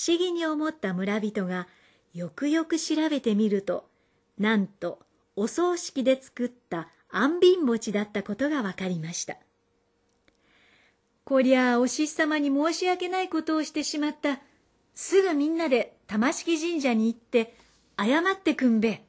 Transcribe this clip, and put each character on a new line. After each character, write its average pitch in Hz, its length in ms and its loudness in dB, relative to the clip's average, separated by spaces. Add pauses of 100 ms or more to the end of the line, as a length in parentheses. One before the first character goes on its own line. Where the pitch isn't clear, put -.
思 330 100 2
議 359 140 -2
に 339 120 -4
思 311 240 -2
っ 311 40 -4
た 202 200 -6
村 196 280 -4
人 208 260 -4
が、 180 220 -6 (460)
よ 175 200 -8
く 285 140 -4
よ 320 160 2
く 330 160 -2
調 - 160 -2 (120)
べ 294 120 -2
て 220 160 0
み 214 120 2
る 196 140 0
と、 - 260 -6 (500)
な 214 180 2
ん 196 100 2
と、 - 320 -10 (380)
お 202 100 0
葬 349 300 0
式 - 260 -6
で 262 180 2
作 - 260 -6
っ - 20 -10
た - 400 -10 (220)
安 320 280 0
瓶 359 260 6
餅 226 280 0
だ 202 100 -2
っ 208 80 -8
た 202 140 -4
こ 208 100 -8
と 277 160 -2
が 294 120 -2
わ 190 120 -4
か 190 140 -6
り 180 100 -2
ま 160 140 -8
し - 120 -8
た。 - 120 -10 (1900)
「こ 269 180 4
り 262 140 6
ゃ 247 180 4
あ、 240 40 4
お 254 80 4
し 302 180 -2
っ - 40 2
さ 311 180 0
ま 302 140 0
に 285 80 0
申 285 260 0
し 359 140 -2
訳 359 200 -2
な 370 140 -2
い 359 60 -6
こ 320 140 -2
と 311 120 -2
を 311 80 0
し 294 80 -8
て 294 140 -4
し 302 160 -6
ま 302 80 -2
っ 302 120 -6
た。 277 200 -2 (560)
す 392 260 2
ぐ 381 120 0
み 285 120 2
ん 330 100 -2
な 330 120 0
で - 280 0 (120)
玉 220 240 2
敷 330 280 -2
神 330 220 -2
社 254 120 2
に 220 120 2
行 226 80 0
っ - 40 -18
て 226 360 -2 (440)
謝 247 220 2
っ 381 200 0
て - 160 0
く 262 100 2
ん 226 140 4
べ。」 208 280 0